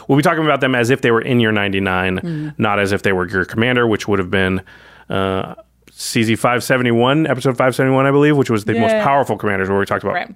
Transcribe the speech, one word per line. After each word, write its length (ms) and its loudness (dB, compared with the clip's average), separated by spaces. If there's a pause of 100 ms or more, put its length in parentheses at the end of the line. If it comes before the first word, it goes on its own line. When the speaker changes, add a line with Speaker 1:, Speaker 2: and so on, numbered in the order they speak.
Speaker 1:
we'll 80 2
be 60 4
talking 240 0
about 160 0
them 140 2
as 160 2
if 100 2
they 80 2
were 120 4
in 180 0
your 120 4
ninety-nine, 680 0
Speaker 2:
Mm. 400 -8
Speaker 1:
not 180 0
as 140 0
if 100 -2
they 120 0
were 140 -2
your 180 -2
commander, 420 0
which 200 -2
would 120 0
have 100 -4
been, 320 0 (480)
uh, 460 -4 (360)
C 300 -4
Z 140 2
five 280 0
seventy-one, 640 2
episode 320 -2
five 160 2
seventy-one, 320 2
I 60 2
believe, 260 4
which 140 0
was 140 0
the 100 -2
most 160 2
Speaker 2:
Yeah. 120 2
Speaker 1:
powerful 340 0
commanders 320 -2
where 100 2
we 80 0
talked 160 -2
about 100 -2
Speaker 2:
Right. 220 -6